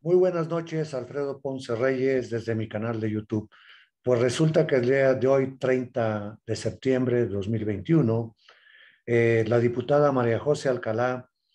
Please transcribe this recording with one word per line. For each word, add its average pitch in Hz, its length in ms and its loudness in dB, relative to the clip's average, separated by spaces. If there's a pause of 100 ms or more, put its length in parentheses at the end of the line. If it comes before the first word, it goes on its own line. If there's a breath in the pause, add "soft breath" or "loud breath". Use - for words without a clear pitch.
Muy 170 120 2
buenas 175 340 2
noches, 160 460 -4
Alfredo 139 440 -6
Ponce 131 360 -6
Reyes, 127 560 0
desde 113 240 -4
mi 110 120 -4
canal 113 320 -4
de 110 120 -2
YouTube. 107 360 -4 (540 loud breath)
Pues 123 180 2
resulta 156 460 2
que 143 120 2
el 120 100 2
día 135 260 4
de 120 140 0
hoy, 135 320 2
treinta 113 840 -2
de 110 120 -6
septiembre 123 640 0
de 117 100 2
dos 98 200 -4
mil 110 180 -2
veintiuno, 113 720 0 (720 soft breath)
eh, 117 420 2
la 117 120 2
diputada 131 520 2
María 117 280 0
José 147 300 -2
Alcalá 123 600 -2 (260)